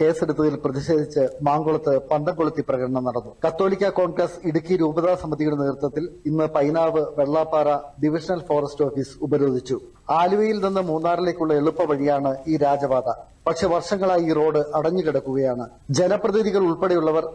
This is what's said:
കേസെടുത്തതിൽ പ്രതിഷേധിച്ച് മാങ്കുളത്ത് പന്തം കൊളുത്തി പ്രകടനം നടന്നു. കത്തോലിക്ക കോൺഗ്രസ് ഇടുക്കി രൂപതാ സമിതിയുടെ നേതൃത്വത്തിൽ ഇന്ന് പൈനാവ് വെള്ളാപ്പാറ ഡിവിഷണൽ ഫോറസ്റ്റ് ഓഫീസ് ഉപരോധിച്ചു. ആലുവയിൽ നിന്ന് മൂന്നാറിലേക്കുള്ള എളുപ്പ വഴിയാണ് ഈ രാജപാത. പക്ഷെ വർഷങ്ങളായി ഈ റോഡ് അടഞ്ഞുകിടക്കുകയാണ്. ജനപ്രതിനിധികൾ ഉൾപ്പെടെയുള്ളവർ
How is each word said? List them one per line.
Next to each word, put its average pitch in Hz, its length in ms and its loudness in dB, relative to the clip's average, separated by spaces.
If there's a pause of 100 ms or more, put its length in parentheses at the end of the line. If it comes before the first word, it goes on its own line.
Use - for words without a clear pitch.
കേസെടുത്തതിൽ 156 640 2
പ്രതിഷേധിച്ച് 139 640 0 (140)
മാങ്കുളത്ത് 151 640 0
പന്തം 151 260 0
കൊളുത്തി 151 340 -2
പ്രകടനം 127 360 -2
നടന്നു. 120 320 -6 (100)
കത്തോലിക്ക 190 420 0
കോൺഗ്രസ് 180 600 -2
ഇടുക്കി 160 280 0
രൂപതാ 165 380 2
സമിതിയുടെ 151 420 -2
നേതൃത്വത്തിൽ 143 520 -2 (180)
ഇന്ന് 156 180 2
പൈനാവ് 156 600 2 (120)
വെള്ളാപ്പാറ 147 840 0
ഡിവിഷണൽ 165 360 -2
ഫോറസ്റ്റ് 147 440 -2
ഓഫീസ് 135 380 -4
ഉപരോധിച്ചു. 135 580 0 (300)
ആലുവയിൽ 196 540 2
നിന്ന് 190 160 0
മൂന്നാറിലേക്കുള്ള 170 760 0
എളുപ്പ 151 280 2
വഴിയാണ് 143 540 0 (120)
ഈ 156 80 2
രാജപാത. 139 560 2 (340)
പക്ഷെ 165 200 0
വർഷങ്ങളായി 180 540 0
ഈ 165 120 0
റോഡ് 151 320 2 (100)
അടഞ്ഞുകിടക്കുകയാണ്. 135 960 -2 (200)
ജനപ്രതിനിധികൾ 196 680 2
ഉൾപ്പെടെയുള്ളവർ 165 680 2 (100)